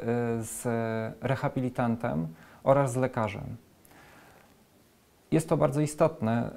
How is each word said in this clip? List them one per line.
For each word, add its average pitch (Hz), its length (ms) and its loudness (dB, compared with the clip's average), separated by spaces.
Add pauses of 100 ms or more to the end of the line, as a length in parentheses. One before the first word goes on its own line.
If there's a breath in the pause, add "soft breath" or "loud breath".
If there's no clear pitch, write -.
(400)
z - 240 -8 (580)
rehabilitantem 127 1080 -2 (360 loud breath)
oraz 139 280 4
z 120 40 -6
lekarzem. 113 640 -2 (1700 loud breath)
Jest 156 180 2
to 160 80 4
bardzo 147 240 2
istotne, 120 760 2